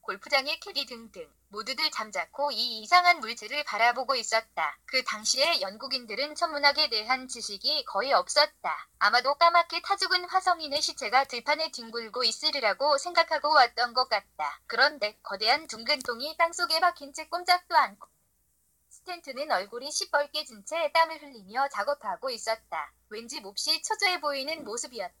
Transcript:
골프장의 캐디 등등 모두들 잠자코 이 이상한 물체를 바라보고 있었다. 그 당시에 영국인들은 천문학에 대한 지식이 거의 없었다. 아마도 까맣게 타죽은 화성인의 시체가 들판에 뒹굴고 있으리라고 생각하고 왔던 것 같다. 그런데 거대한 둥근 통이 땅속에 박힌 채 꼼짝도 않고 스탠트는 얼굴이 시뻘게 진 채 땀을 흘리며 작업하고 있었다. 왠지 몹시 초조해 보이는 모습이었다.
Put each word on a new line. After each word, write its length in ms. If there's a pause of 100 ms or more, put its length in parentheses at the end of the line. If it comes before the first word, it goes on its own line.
골프장의 600
캐디 240
등등 440 (200)
모두들 420
잠자코 600
이 300
이상한 380
물체를 440
바라보고 520
있었다. 720
그 180
당시에 580
영국인들은 760
천문학에 540
대한 400
지식이 560
거의 280
없었다. 760 (120)
아마도 360
까맣게 460
타죽은 440
화성인의 560
시체가 440
들판에 460
뒹굴고 540
있으리라고 720
생각하고 520
왔던 440
것 160
같다. 580
그런데 560
거대한 440
둥근 320
통이 380
땅속에 440
박힌 320
채 140
꼼짝도 500
않고 300 (800)
스탠트는 640
얼굴이 400
시뻘게 540
진 200
채 280
땀을 280
흘리며 480
작업하고 600
있었다. 640 (160)
왠지 300
몹시 440
초조해 360
보이는 460
모습이었다. 560